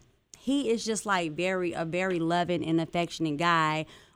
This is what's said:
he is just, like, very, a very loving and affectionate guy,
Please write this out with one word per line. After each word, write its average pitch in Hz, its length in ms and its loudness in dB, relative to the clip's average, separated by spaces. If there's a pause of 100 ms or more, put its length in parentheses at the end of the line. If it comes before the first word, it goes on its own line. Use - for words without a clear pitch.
(380)
he 269 320 0
is 226 120 0
just, 214 220 -4
like, 175 280 0
very, 180 420 -2
a 165 100 -2
very 180 340 0
loving 170 460 0
and 165 160 2
affectionate 165 560 -2
guy, 156 480 2 (320)